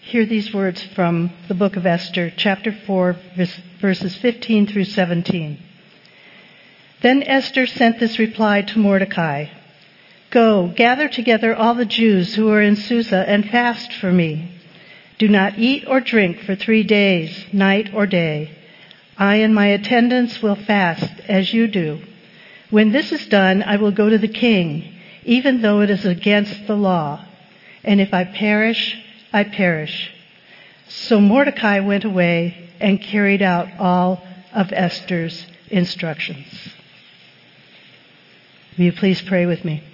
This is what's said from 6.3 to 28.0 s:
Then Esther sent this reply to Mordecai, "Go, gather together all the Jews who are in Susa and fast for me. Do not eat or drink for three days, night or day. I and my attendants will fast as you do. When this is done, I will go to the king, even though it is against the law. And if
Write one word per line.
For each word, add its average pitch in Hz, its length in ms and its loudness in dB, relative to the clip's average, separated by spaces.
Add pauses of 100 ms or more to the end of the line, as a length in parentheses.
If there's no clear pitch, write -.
Then 262 220 4
Esther 262 420 0
sent 233 340 0
this 220 200 -2
reply 214 420 0
to 202 160 -4
Mordecai, 190 720 0 (840)
"Go, 214 380 4
gather 247 400 -2
together 226 480 -2
all 220 180 0
the 240 120 -2
Jews 208 500 0
who 214 160 2
are 214 100 4
in 208 140 4
Susa 208 520 -2
and 208 220 0
fast 240 440 -2
for 185 180 -4
me. 165 380 0 (680)
Do 220 100 2
not 202 300 2
eat 254 300 0
or 262 140 2
drink 202 400 0
for 196 120 -6
three 220 300 0
days, 190 680 0
night 196 400 2
or 208 140 0
day. 160 460 -2 (680)
I 202 200 4
and 220 180 4
my 202 100 4
attendants 233 720 0
will 208 160 0
fast 190 540 0 (180)
as 190 240 0
you 226 160 2
do. 156 340 -4 (680)
When 214 220 4
this 294 200 0
is 302 140 -6
done, 190 380 4
I 202 140 0
will 208 140 2
go 208 160 2
to 220 120 4
the 220 80 0
king, 185 560 0 (400)
even 254 400 2
though 208 180 4
it 208 80 4
is 202 160 0
against 208 640 0
the 208 100 -2
law. 175 480 -2 (580)
And 202 160 2
if 196 140 0